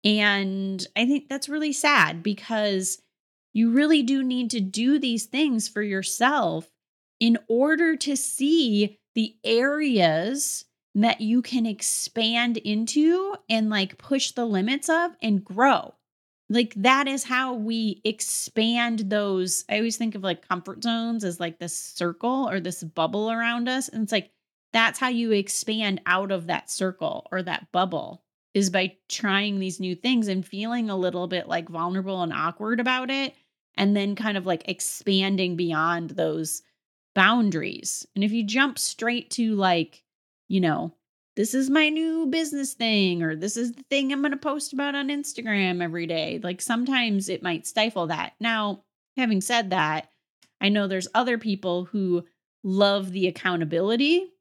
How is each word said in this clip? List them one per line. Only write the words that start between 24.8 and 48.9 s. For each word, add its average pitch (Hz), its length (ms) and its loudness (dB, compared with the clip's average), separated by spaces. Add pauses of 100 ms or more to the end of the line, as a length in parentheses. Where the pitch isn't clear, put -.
how 254 80 0
you 233 240 0
expand 202 720 0
out 190 260 0
of 170 160 -4
that - 220 -4
circle 180 640 -4
or 185 120 -4
that 165 280 -6
bubble, 180 520 -4 (300)
is 196 160 2
by 185 280 -2 (100)
trying 202 520 -2
these 185 200 -4
new 180 160 -4
things 233 320 0
and 190 180 -2
feeling 220 440 -6
a 196 80 -4
little 180 300 -2
bit, 175 200 -6
like, 170 220 -4
vulnerable 180 520 -4
and 165 120 -4
awkward 214 480 -2
about 254 280 0
it, 269 240 -4 (420)
and 202 200 4
then 202 200 0
kind 214 220 -4
of, 180 80 -6
like, 170 220 -2
expanding 190 880 0
beyond 170 560 0
those 160 520 0 (520)
boundaries. 196 880 2 (100)
And 202 80 0
if 208 80 2
you 233 120 0
jump 254 360 2
straight - 520 -4
to, 220 240 0
like, 180 480 2 (440)
you 190 120 2
know, 165 340 2 (420)
"This 214 180 0
is 262 160 0
my 302 200 4
new 320 380 -2
business 294 460 -2
thing," 196 500 2
or, 160 120 -2
"This 196 220 -6
is 233 160 -2
the - 100 -16
thing 277 280 0
I'm 277 100 -2
gonna 277 160 -2
post 294 360 -6
about 277 220 -4
on 277 140 -4
Instagram 208 720 -2
every 170 260 -4
day," 165 360 -4
like, 180 180 -6
sometimes 233 680 0
it - 140 -6
might 170 240 -4
stifle 214 400 0
that. 165 320 -6
Now, 214 440 -2 (340)